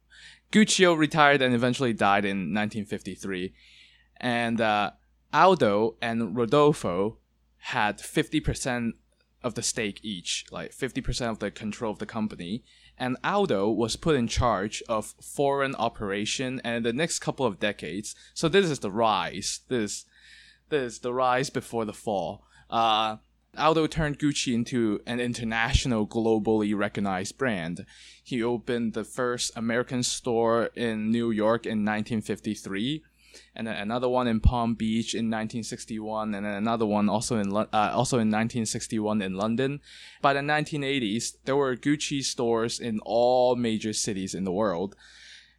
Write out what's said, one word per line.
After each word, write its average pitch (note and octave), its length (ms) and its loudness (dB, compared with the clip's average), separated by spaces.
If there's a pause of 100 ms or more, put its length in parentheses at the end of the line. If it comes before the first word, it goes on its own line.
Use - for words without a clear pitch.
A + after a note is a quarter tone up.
(500)
Guccio F#3 480 6
retired D3 440 6
and B2+ 120 4
eventually B2 380 2
died G2+ 320 4
in G2 280 -2
nineteen G#2+ 320 -2
fifty-three, F#2+ 720 -8 (600)
and, A#2+ 440 -2
uh, G#2 300 2 (420)
Aldo B2+ 680 6
and A#2 340 -2
Rodolfo A#2 840 4 (400)
had G#2 420 -2
fifty D#3 400 -2
percent A#2+ 560 -4 (480)
of A#2+ 100 -4
the A#2 80 -8
stake G#2+ 400 -4
each, G2 480 -6
like, - 220 -10
fifty C3 280 -6
percent A#2+ 300 -4
of G#2+ 80 -6
the G2+ 140 -4
control G#2+ 400 -6
of F2+ 80 -10
the G#2+ 60 -8
company. G#2+ 580 -6 (340)
And B2+ 260 -4
Aldo D3 460 2
was A2+ 260 0
put D#3+ 180 2
in A#2 140 2
charge G#2+ 580 0
of A2 340 -2
foreign C#3 560 0
operation A2+ 840 -4
and A#2 220 -2
the A#2 80 0
next D#3+ 280 -2
couple C#3+ 260 -2
of G2 120 -2
decades. G2+ 560 -4 (200)
So E3 140 0
this F#3+ 180 4
is C#3+ 140 -2
the G2+ 120 -4
rise. G2+ 760 0
This, A2 360 -2 (640)
this B2+ 240 -2
is - 80 -14
the B2 140 -4
rise B2+ 340 2
before A#2 380 -4
the G#2 80 -8
fall. G2 500 -4 (260)
Uh, A2 460 2 (400)
Aldo D#3 300 4
turned D3 320 -2
Gucci C#3 360 0
into A#2 520 0
an A#2+ 140 -4
international, A#2 840 0
globally A2 720 2
recognized G2 640 -2
brand. F2 480 -4 (360)
He B2 200 -4
opened A#2 500 -2
the A2 120 -4
first B2 520 -2
American A#2+ 460 -2
store A#2 640 0 (100)
in A2 340 -2
New A#2 200 2
York G#2+ 360 2
in G#2+ 160 -2
nineteen G#2+ 380 -2
fifty-three, G#2+ 800 -4 (520)
and A2+ 120 -10
then A2 100 -6
another A#2 320 -2
one B2+ 180 2
in A2+ 140 2
Palm A#2 340 2
Beach A2 400 -2
in A2+ 140 -2
nineteen A2 340 -6
sixty-one, G#2+ 720 -6
and G2+ 120 -6
then G#2 80 -4
another A2+ 320 0
one G#2 240 2
also A2+ 280 0
in G2 120 0
Lo-, G#2 220 -2
uh, G#2 200 2
also A#2+ 260 0
in A2 120 2
nineteen A2+ 340 -2
sixty-one G#2+ 560 -2
in F#2+ 140 -4
London. A#2 460 -2 (420)
By C#3 100 6
the C#3 100 0
nineteen D3+ 400 -2
eighties, A#2+ 640 -2
there C3+ 120 0
were C3 200 2
Gucci C#3+ 460 -2
stores A#2 580 0
in A2+ 240 -4
all B2 500 4
major A2 380 0
cities F#2+ 420 -4
in F#2 100 -4
the F#2+ 80 -2
world. G2 440 0 (640)